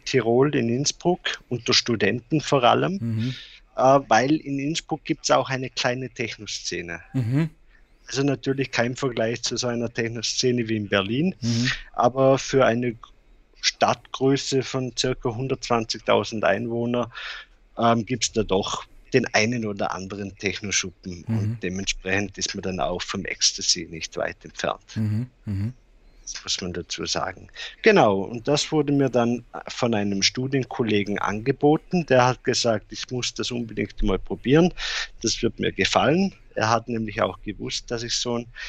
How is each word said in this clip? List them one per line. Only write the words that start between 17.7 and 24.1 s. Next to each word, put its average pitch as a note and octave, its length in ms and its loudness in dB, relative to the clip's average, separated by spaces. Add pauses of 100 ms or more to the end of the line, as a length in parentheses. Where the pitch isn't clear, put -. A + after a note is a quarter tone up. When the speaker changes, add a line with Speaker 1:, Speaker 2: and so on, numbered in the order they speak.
Speaker 1:
ähm, A#2 280 4
gibt's - 280 -2
da A2 100 2
doch - 400 -2 (300)
den A#2+ 200 4
einen A2 320 2
oder G2+ 280 -4
anderen F#2+ 420 -8
Techno-Schuppen F#2 920 -6
Speaker 2:
Mhm. A2+ 120 -2
Speaker 1:
und G#2+ 260 -4
dementsprechend F#2+ 760 -4
ist - 160 -6
man G2 100 -8
dann F#2 180 -4
auch F2 200 -2
vom - 220 -6
Ecstasy - 640 -2
nicht - 280 -12